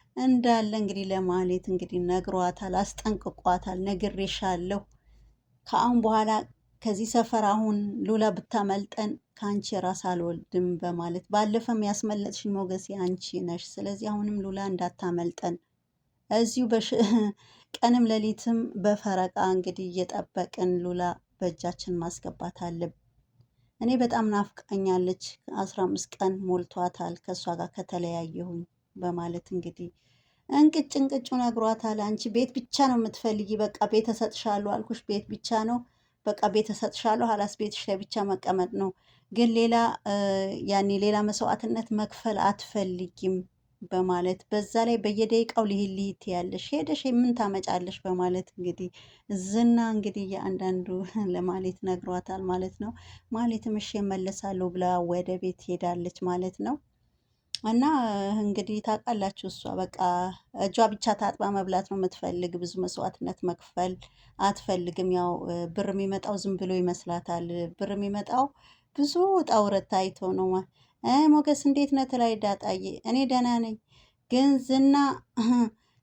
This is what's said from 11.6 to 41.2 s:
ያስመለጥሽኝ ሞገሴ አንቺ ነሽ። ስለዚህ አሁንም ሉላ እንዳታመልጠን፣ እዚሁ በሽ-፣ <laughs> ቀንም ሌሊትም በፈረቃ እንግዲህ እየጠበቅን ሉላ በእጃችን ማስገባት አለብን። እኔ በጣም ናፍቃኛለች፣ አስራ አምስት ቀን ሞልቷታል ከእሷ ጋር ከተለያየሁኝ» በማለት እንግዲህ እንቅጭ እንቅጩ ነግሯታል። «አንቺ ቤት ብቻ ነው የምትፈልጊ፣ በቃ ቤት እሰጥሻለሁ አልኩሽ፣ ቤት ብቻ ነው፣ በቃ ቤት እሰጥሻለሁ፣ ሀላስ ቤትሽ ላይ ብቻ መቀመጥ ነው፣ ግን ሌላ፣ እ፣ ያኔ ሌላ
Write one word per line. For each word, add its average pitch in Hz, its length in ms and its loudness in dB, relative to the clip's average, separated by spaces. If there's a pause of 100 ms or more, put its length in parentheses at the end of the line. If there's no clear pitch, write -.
ያስመለጥሽኝ 208 680 -4
ሞገሴ 185 360 -4 (100)
አንቺ 185 280 -2 (160)
ነሽ። 170 260 -4
ስለዚህ 202 400 -8
አሁንም 208 320 -2
ሉላ 190 260 -6
እንዳታመልጠን፣ 175 880 -4 (760)
እዚሁ 233 380 2
በሽ-፣ 220 320 2
<laughs> 208 360 4 (380)
ቀንም 240 320 6
ሌሊትም 220 520 0 (220)
በፈረቃ 190 580 0 (120)
እንግዲህ 185 380 0
እየጠበቅን 180 920 -4
ሉላ 180 220 -2 (320)
በእጃችን 175 680 -4
ማስገባት 175 600 -8
አለብን። 170 360 -6 (840)
እኔ 233 140 2
በጣም 233 340 2
ናፍቃኛለች፣ 190 920 0 (320)
አስራ 196 260 -4
አምስት 185 300 -2
ቀን 190 220 0 (100)
ሞልቷታል 180 760 -2
ከእሷ - 280 -10 (100)
ጋር 170 160 -6
ከተለያየሁኝ» 170 880 -6 (340)
በማለት 175 540 -6
እንግዲህ 175 400 -8 (600)
እንቅጭ 302 460 4
እንቅጩ 269 320 0 (100)
ነግሯታል። 220 600 0
«አንቺ 208 220 -2 (100)
ቤት 240 220 2
ብቻ - 300 -8
ነው 254 140 4
የምትፈልጊ፣ 220 600 -2
በቃ 208 200 -2 (100)
ቤት 220 220 2
እሰጥሻለሁ 214 600 -2
አልኩሽ፣ 214 360 -4
ቤት 208 220 -4
ብቻ 214 360 -2
ነው፣ 240 160 0 (460)
በቃ 208 240 -2
ቤት 214 200 2
እሰጥሻለሁ፣ 226 580 0
ሀላስ 202 280 0
ቤትሽ - 280 -6
ላይ 196 140 -2
ብቻ 202 280 -4
መቀመጥ 185 480 0
ነው፣ 196 160 0 (420)
ግን 233 200 4
ሌላ፣ 233 240 4 (280)
እ፣ 202 120 -2 (500)
ያኔ 196 240 2 (100)
ሌላ 208 240 4